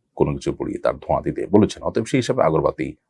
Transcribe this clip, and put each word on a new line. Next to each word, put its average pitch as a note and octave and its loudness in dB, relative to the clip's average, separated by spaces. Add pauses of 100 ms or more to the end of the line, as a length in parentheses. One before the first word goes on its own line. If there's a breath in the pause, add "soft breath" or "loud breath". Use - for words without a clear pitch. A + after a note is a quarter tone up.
(160)
কোনো D2 2
কিছু - -4
পুড়িয়ে - -6
তার A#1 0
ধোঁয়া D2 -2
দিতে - -6
বলেছেন। F#2+ 4
অতএব A2+ -2
সেই C3+ 0
হিসাবে B2+ 0
আগরবাতি D2 0 (140)